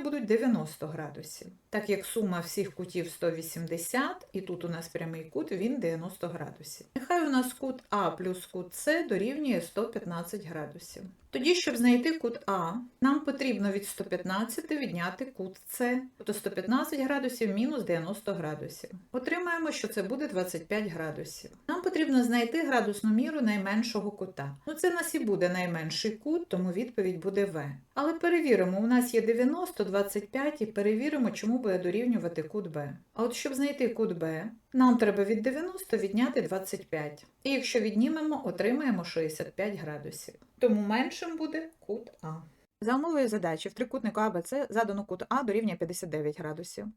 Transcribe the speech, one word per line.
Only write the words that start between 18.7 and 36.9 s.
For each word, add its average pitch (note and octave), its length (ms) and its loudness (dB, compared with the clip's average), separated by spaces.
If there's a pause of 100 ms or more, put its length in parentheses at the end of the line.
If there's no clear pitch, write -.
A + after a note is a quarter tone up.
Отримаємо, E4 580 -2
що C#4+ 180 -4
це G#3 140 -4
буде C4 260 -4
двадцять F3+ 400 -4
п'ять G#3+ 180 0
градусів. D#3 640 -8 (180)
Нам F4 140 -2
потрібно C#4+ 420 4
знайти A#3+ 380 2
градусну G#3+ 480 2
міру D4 300 4
найменшого G#3 720 2
кута. F#3 460 -8 (100)
Ну, D#4 80 -4
це F4 160 4
в E4+ 40 2
нас E4 200 -2
і D#4+ 40 2
буде F#3+ 300 4
найменший F3 640 0
кут, D#4 380 -2
тому F#3 240 0
відповідь F#3 480 -2
буде G3 240 0
В. D#3+ 200 -2 (300)
Але D4 180 2
перевіримо, C4+ 680 4
у A3 60 2
нас B3 280 4
є A3+ 60 6
дев'яносто, B3 640 2
двадцять G3+ 460 0
п'ять, D4 300 -2
і G#3+ 60 -2
перевіримо, A3 640 2
чому A3+ 280 0
буде G3 200 2
дорівнювати F3 640 0
кут F3+ 240 -4
Б. D3+ 320 -6 (160)
А A3 80 -2
от A#3+ 120 0
щоб C4+ 200 -4
знайти C#4 340 2
кут G#3+ 300 0
Б, D#3+ 320 -2 (220)
нам B3+ 240 8
треба G3+ 280 4
від G#3+ 180 2
дев'яносто D#4 540 -2
відняти G#3+ 460 2
двадцять F#3+ 480 -4